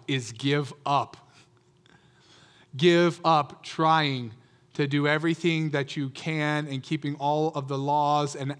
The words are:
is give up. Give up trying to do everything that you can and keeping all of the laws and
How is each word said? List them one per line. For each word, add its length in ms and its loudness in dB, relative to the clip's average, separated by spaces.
is 240 -4
give 400 -2
up. 320 0
Give 480 4
up 380 2
trying 720 0
to 140 0
do 200 2
everything 640 0
that 240 -2
you 140 -4
can 580 -4
and 140 -6
keeping 340 -6
all 340 0
of 180 -6
the 100 -4
laws 580 0
and 240 -6